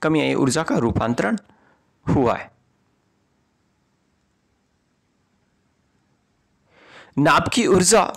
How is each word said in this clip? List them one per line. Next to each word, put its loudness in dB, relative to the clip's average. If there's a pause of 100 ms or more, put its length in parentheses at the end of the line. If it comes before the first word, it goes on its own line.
कमी 0
आई, -2
ऊर्जा 0
का -6
रूपांतरण -2 (800)
हुआ 2
है। -12 (4000)
नाभिकीय 0
ऊर्जा, 4